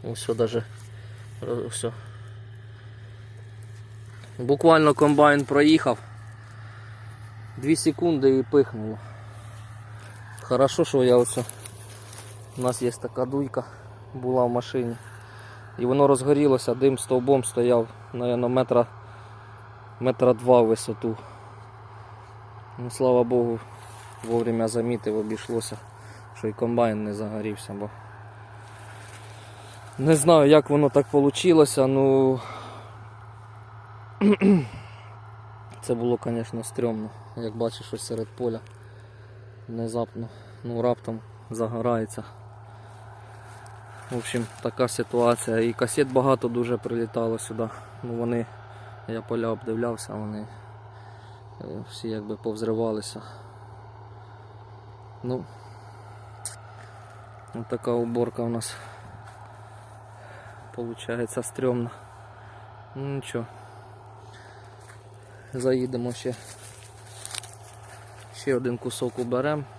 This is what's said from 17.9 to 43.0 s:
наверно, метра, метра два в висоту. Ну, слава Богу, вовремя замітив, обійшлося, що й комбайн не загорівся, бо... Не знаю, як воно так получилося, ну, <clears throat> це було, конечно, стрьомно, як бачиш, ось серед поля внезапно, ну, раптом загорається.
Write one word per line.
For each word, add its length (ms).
наверно, 360
метра, 360
метра 340
два 280
в 60
висоту. 500
Ну, 120
слава 340
Богу, 360
вовремя 440
замітив, 500
обійшлося, 600
що 100
й 60
комбайн 500
не 100
загорівся, 600
бо... 160
Не 180
знаю, 340
як 200
воно 200
так 180
получилося, 800
ну, 520
<clears throat> 440
це 140
було, 220
конечно, 460
стрьомно, 460
як 200
бачиш, 380
ось 120
серед 220
поля 320
внезапно, 600
ну, 180
раптом 380
загорається. 720